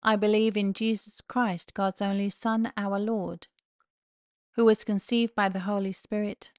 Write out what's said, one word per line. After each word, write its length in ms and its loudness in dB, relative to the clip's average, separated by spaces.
I 120 4
believe 400 4
in 180 0
Jesus 480 -2
Christ, 520 -2
God's 280 -2
only 280 0
Son, 480 -2
our 220 -2
Lord, 480 -4
who 120 2
was 180 6
conceived 520 -2
by 140 0
the 120 -4
Holy 300 -2
Spirit 680 -8